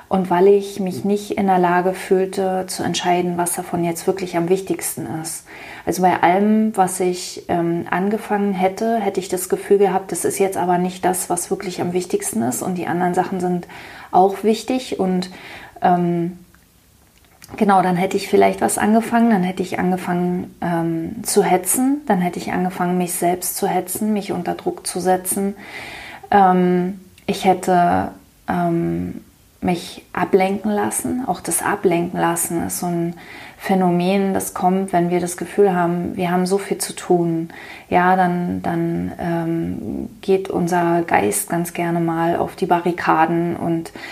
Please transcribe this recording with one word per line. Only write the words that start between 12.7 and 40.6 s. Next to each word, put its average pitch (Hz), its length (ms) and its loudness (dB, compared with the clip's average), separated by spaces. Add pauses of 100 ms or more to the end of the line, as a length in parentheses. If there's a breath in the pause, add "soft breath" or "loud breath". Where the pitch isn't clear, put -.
die 175 120 -4
anderen 180 260 0
Sachen 180 260 -2
sind 180 280 0 (440 loud breath)
auch 196 320 4
wichtig 226 560 0
und, 185 300 0 (520 loud breath)
ähm, 175 580 2 (1200)
genau, 196 240 6
dann 180 140 2
hätte 190 220 0
ich - 120 -6
vielleicht 196 320 4
was - 160 0
angefangen, 226 520 4
dann 190 140 4
hätte 185 200 -2
ich - 160 -6
angefangen, 180 800 -2
ähm, 165 640 -2
zu - 200 2
hetzen, 254 640 2
dann 196 120 2
hätte 180 200 -2
ich - 140 -6
angefangen, 180 440 0
mich 180 160 -2
selbst 175 440 -2
zu 403 100 0
hetzen, 180 460 -2
mich 202 180 -2
unter 175 240 -4
Druck - 320 -6
zu - 120 -6
setzen. 185 560 0 (760 loud breath)
Ähm, 185 680 4 (260)
ich 180 180 -2
hätte, 185 680 2 (360)
ähm, 170 760 -2 (380)
mich - 540 -4
ablenken 190 580 2
lassen. 208 540 -2
Auch 180 160 -4
das - 200 -4
Ablenken 175 580 0
lassen 170 460 -2
ist 185 140 -6
so 185 60 -4
ein 170 300 -2 (420 loud breath)
Phänomen, 190 800 2
das 185 180 -4
kommt, 190 400 0
wenn 175 160 2
wir 180 100 2
das 175 160 -4
Gefühl 196 380 2
haben, 175 420 0
wir 175 140 -2
haben 180 160 2
so 190 140 2
viel - 180 -4
zu - 160 -6
tun. 165 560 0 (400 loud breath)
Ja, 185 260 4
dann, 180 460 0
dann, 170 580 -2
ähm, 165 920 -4 (120)
geht 190 280 0
unser 170 520 2